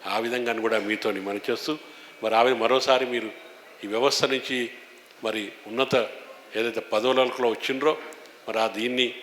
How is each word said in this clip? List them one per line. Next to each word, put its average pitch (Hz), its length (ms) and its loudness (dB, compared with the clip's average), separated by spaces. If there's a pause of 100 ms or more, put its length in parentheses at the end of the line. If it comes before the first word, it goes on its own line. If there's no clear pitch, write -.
(140)
ఆ 107 120 0
విధంగా 120 280 -2 (120)
కూడా 110 140 2
మీతోని 104 500 -2
మనం 104 200 -4
చేస్తూ 151 280 -4 (460)
మరి 110 120 2
ఆ 113 100 8
విధంగా 123 180 4
మరోసారి 127 500 4
మీరు 110 160 -4 (540)
ఈ 104 100 -8
వ్యవస్థ 131 320 2
నుంచి 131 320 -2 (680)
మరి 107 280 -4 (180)
ఉన్నత 131 260 0 (640)
ఏదైతే 110 240 -2 (120)
పదవులలో 123 640 2
వచ్చిండ్రో 139 420 0 (500)
మరి 110 120 -4
ఆ 113 80 2
దీన్ని 123 400 0 (160)